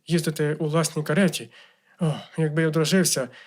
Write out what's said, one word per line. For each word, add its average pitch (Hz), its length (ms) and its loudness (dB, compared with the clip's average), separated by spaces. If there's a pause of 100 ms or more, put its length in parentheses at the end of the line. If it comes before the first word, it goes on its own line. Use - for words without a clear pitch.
їздити 156 520 0
у 165 60 -2
власній 151 380 -2
кареті? 151 480 0 (480)
О, 156 140 0 (240)
якби 156 240 0
я 160 60 2
одружився, 156 640 2 (180)